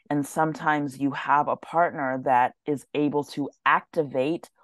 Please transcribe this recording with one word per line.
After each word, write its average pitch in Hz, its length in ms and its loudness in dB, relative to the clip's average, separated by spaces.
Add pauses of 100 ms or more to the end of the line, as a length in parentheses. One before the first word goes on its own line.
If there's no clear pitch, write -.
And 147 180 0
sometimes 151 720 0
you 139 120 0
have 143 360 0
a 127 80 0
partner 160 720 0
that 127 300 4 (100)
is 147 280 -4
able 147 300 0
to 143 260 -6 (160)
activate 147 840 0 (140)